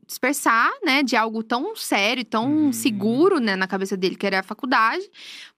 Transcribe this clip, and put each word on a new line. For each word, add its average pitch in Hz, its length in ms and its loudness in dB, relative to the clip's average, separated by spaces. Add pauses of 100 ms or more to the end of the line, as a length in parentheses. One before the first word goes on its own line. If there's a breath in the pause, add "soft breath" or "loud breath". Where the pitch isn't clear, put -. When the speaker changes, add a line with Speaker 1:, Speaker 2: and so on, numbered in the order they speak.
Speaker 1:
dispersar, 262 640 2 (140)
né, 285 180 2
de 247 140 0
algo 226 260 0
tão 262 340 -4
sério, 240 480 0
tão 285 420 0
Speaker 2:
Uhum. 269 80 2
Speaker 1:
seguro, 240 640 2
né, 214 160 0
na 190 120 0
cabeça 190 300 -4
dele, 180 180 -2
que - 120 -4
era 190 140 2
a - 20 -20
faculdade, 254 600 0 (540 loud breath)